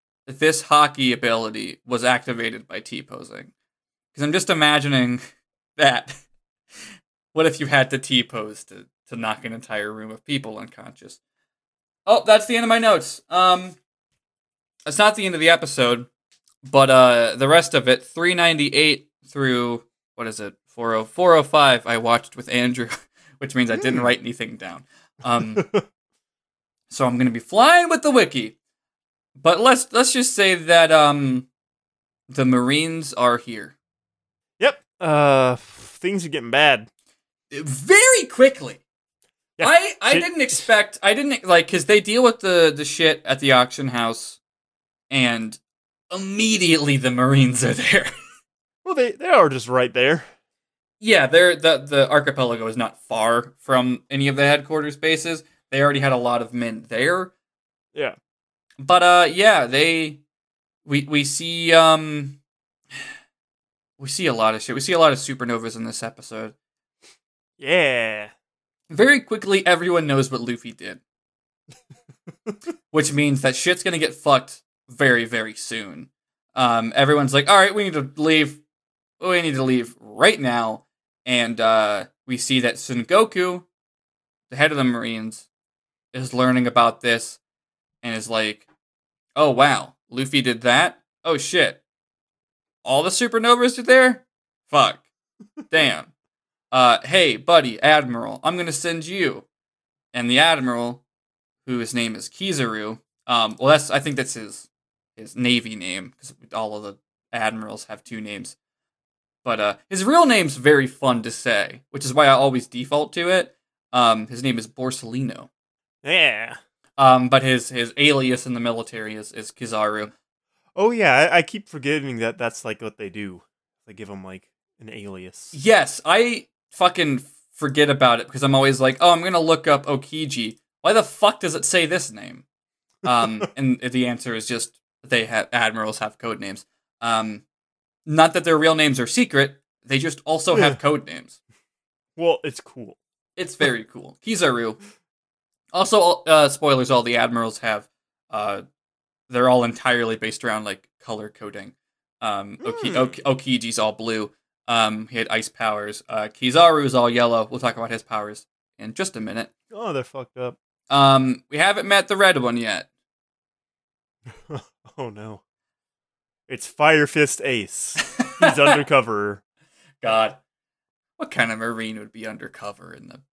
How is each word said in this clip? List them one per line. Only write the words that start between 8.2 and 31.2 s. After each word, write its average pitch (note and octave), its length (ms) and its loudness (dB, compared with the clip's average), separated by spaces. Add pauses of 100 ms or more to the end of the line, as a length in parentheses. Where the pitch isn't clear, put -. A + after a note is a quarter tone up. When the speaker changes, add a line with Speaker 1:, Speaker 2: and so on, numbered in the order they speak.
Speaker 1:
to, G2+ 220 -20 (200)
to B2 80 -16
knock A2 300 -8
an A2+ 80 -12
entire G#2+ 400 -10
room A2 180 -16
of A2 140 -20
people C3+ 340 -8
unconscious? - 600 -20 (840)
Oh, G#3 200 4
that's G#3+ 200 6
the A#3+ 120 -2
end A#3 80 -2
of A3+ 40 -2
my A3+ 100 4
notes. G#3 500 0
Um, F3+ 460 2 (1080)
it's D3 120 -6
not G#3+ 180 4
the G#3 100 -6
end F#3 100 -2
of D#3 60 -4
the D#3+ 80 4
episode, B2+ 580 0 (640)
but, C3+ 200 6
uh, B2 480 6
the C3+ 100 0
rest E3 260 4
of B2+ 140 0
it, B2+ 160 2
three F3 320 -2
ninety-eight D#3 720 0 (200)
through, B2 560 -2 (320)
what A#2 120 -10
is G#2+ 140 -12
it, G2+ 140 -14 (120)
four A#2 260 -6
oh, A2 120 -2
four F3 300 4
oh D3+ 80 6
five, C#3 440 2
I A#2 100 -2
watched A#2 380 -2
with B2 140 -16
Andrew, B2 400 -2 (240)
<laughs> - 240 -20
which C3+ 180 -12
means A#2+ 160 0
I A2+ 60 0
didn't B2+ 220 -2
Speaker 2:
Hmm. A#2+ 60 -2
Speaker 1:
write A#2+ 140 2
anything A#2 380 -12
down. F2+ 260 -18 (400)
Um, A#2 340 -4 (720)
Speaker 2:
<laughs> - 640 -20
Speaker 1:
so - 160 -4
I'm B2 120 -2
gonna B2+ 140 2
be A2+ 80 -8
flying E4 500 4
with E4 120 -2
the D4+ 100 2
wiki. C3+ 460 0 (760)
But E3 280 0
let's, B3+ 320 4
let's B3+ 180 2
just B3+ 240 -2
say F#3+ 200 2
that, E3 360 4
um, C#3+ 560 2 (800)